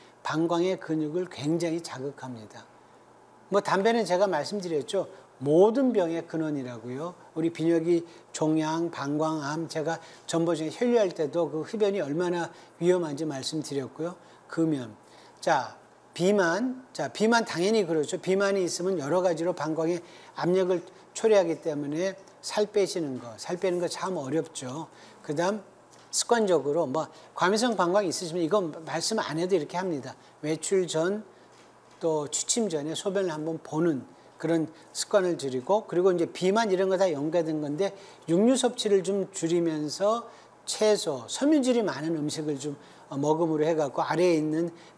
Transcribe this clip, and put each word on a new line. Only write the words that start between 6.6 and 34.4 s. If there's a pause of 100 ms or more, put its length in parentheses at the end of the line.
우리
비뇨기 (260)
종양,
방광암,
제가 (280)
전보증에
혈류할
때도
그
흡연이
얼마나 (280)
위험한지
말씀드렸고요. (320)
금연. (460)
자, (380)
비만.
자,
비만
당연히
그렇죠.
비만이
있으면
여러
가지로
방광에 (360)
압력을 (340)
초래하기
때문에 (260)
살
빼시는
거,
살
빼는
거
참
어렵죠. (340)
그다음 (500)
습관적으로
뭐 (260)
과민성
방광
있으시면
이건
말씀
안
해도
이렇게
합니다. (260)
외출
전 (760)
또
취침
전에
소변을
한번
보는 (320)
그런 (260)